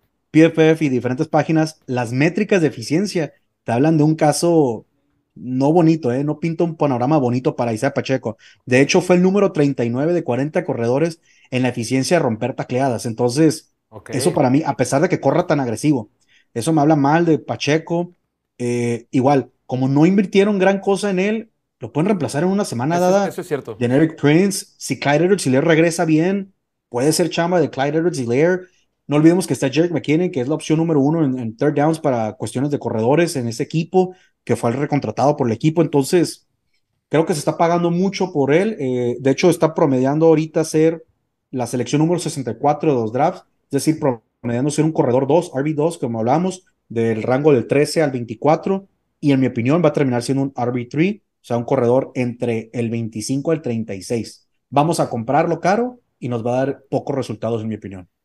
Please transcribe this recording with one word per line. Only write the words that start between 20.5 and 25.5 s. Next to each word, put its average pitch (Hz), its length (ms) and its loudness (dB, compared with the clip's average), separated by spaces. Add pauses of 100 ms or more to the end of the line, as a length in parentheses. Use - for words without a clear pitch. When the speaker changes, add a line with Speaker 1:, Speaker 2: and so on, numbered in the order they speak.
Speaker 1:
gran 190 220 0
cosa 196 300 -2
en 185 80 -2
él, 214 320 -4 (280)
lo 113 140 -14
pueden 156 140 0
reemplazar 156 360 -2
en 180 60 2
una 196 160 0
semana 139 320 -4
Speaker 2:
Eso 180 100 0
es, 180 60 4
Speaker 1:
dada. 196 160 2
Speaker 2:
eso 156 140 -10
es - 60 -14
cierto. 127 300 -8
Speaker 1:
Generic 135 420 2
Prince, 175 460 2 (100)
si - 220 -8
Clyde 147 280 2
Edwards-Helaire 151 400 2